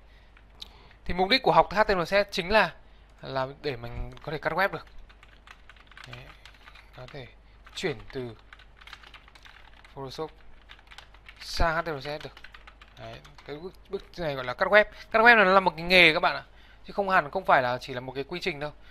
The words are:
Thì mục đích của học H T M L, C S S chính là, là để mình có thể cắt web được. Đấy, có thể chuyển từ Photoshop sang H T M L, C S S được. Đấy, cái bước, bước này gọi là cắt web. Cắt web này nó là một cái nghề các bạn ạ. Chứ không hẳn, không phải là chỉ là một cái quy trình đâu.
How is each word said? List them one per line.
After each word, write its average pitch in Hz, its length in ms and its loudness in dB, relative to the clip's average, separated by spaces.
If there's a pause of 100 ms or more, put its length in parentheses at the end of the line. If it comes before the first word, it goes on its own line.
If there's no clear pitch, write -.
(1040)
Thì 180 80 -6
mục 190 160 4
đích 262 140 2
của - 80 2
học - 220 6
H 196 140 -2
T - 20 -8
M 190 100 2
L, 165 40 0
C 156 40 -4
S 190 60 -4
S 202 180 0
chính 180 200 -4
là, 202 220 4 (480)
là 135 260 -6 (140)
để 143 140 -6
mình 120 360 -12 (120)
có - 80 -10
thể 156 60 -8
cắt 156 160 -6
web 185 160 -2
được. 160 160 -12 (1200)
Đấy, 123 160 -18 (720)
có 127 140 -18
thể 131 160 -16 (480)
chuyển - 220 -6 (160)
từ 123 220 -10 (1600)
Photoshop 139 380 -12 (1080)
sang 165 360 -2
H 165 60 -4
T 165 60 -8
M 160 80 -8
L, 135 40 -12
C 127 40 -16
S 147 180 -10
S - 20 -18
được. 131 100 -16 (640)
Đấy, 117 200 -18 (260)
cái 143 100 -14
bước, 175 180 -16 (160)
bước 190 140 -10 (140)
này 156 180 -6
gọi 131 100 -8
là 123 80 -6
cắt 190 140 -2
web. 208 180 6 (260)
Cắt 220 80 2
web 233 160 8
này 208 100 6
nó 185 80 4
là 196 60 8
một 180 180 0
cái 165 80 -8
nghề 175 280 6
các 170 60 0
bạn 170 160 0
ạ. 135 80 -10 (420)
Chứ 190 80 -18
không 196 160 -4
hẳn, 165 220 2
không 185 140 -6
phải 160 160 6
là 123 160 -2
chỉ 131 160 -12
là 123 60 -6
một 131 160 -12
cái 139 80 -8
quy 180 160 -10
trình 160 200 -6
đâu. 147 120 -10 (180)